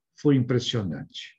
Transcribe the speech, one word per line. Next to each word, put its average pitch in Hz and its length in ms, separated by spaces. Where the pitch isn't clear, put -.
foi 147 140
impressionante. 117 1040